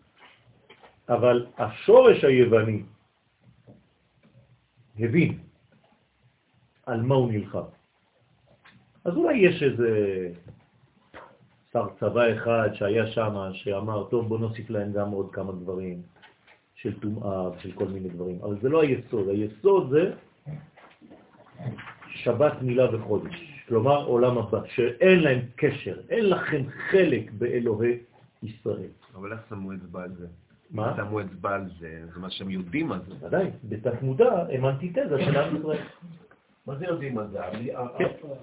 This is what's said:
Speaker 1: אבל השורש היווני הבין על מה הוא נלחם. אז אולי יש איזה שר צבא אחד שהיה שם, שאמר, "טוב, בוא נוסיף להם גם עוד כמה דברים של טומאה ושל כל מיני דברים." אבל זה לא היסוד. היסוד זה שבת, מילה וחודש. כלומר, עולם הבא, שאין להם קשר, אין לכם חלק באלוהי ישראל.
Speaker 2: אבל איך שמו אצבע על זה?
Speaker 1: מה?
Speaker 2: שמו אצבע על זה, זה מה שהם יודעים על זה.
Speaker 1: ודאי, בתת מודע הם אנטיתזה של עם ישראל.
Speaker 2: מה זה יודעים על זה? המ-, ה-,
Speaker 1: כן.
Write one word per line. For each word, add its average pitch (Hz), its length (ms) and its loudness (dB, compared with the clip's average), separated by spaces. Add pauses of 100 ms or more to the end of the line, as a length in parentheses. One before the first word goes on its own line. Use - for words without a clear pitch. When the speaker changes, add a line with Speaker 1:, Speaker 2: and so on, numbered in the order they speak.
(1080)
Speaker 1:
אבל 120 360 4 (120)
השורש 196 680 8
היווני 110 600 6 (2250)
הבין 117 380 2 (1500)
על 117 160 -4
מה 135 140 2
הוא 120 160 4
נלחם. 95 360 -4 (1400)
אז 175 100 -2
אולי 311 220 2
יש 180 260 6
איזה 120 260 2 (1800)
שר 110 140 0 (120)
צבא 113 340 2
אחד 110 400 0
שהיה 110 340 0
שם, 104 460 -4
שאמר, 101 500 -4
"טוב, 113 240 -2
בוא 110 120 -2
נוסיף 110 300 -6
להם 104 240 -4
גם 101 160 -2
עוד 98 220 -6
כמה 95 200 -8
דברים 90 500 -8 (760)
של 107 240 -8
טומאה 98 500 -6
ושל 87 220 -12
כל 95 160 -4
מיני 95 220 -8
דברים." 90 320 -8
אבל 104 200 -6
זה 127 80 0
לא 160 120 4
היסוד. 117 480 0
היסוד 127 600 2
זה 160 240 2 (2000)
שבת, 127 520 0
מילה 123 340 2
וחודש. - 720 -6
כלומר, 135 380 4
עולם 120 320 4
הבא, 110 280 -2
שאין 175 540 4
להם 135 200 4 (160)
קשר, 98 440 -2 (100)
אין 208 200 2
לכם 151 340 0 (260)
חלק 147 420 4
באלוהי 120 680 0 (460)
ישראל. 107 480 -8 (240)
Speaker 2:
אבל 98 180 -12
איך 110 60 -12 (100)
שמו 98 240 -10
אצבע 90 300 -12
על 92 160 -12
זה? 87 80 -14 (440)
Speaker 1:
מה? 113 260 -4
Speaker 2:
שמו 104 240 -4
אצבע 92 340 -6
על 95 100 -6 (140)
זה, 82 220 -14 (120)
זה 87 60 -14
מה 92 100 -10
שהם 95 200 -10
יודעים 92 420 -4
על 92 160 -6
זה. - 200 -16
Speaker 1:
ודאי, 170 200 -2 (160)
בתת 113 380 -6
מודע 170 480 2
הם 131 160 -2
אנטיתזה 175 600 -2
של 143 120 2
עם 151 180 0
ישראל. 156 240 -4 (880)
Speaker 2:
מה 139 80 -8
זה 160 100 -8
יודעים 139 320 -4
על 104 140 -6
זה? 90 140 -8
המ-, 113 300 -8
ה-, 123 220 -8
Speaker 1:
כן. 180 80 0 (380)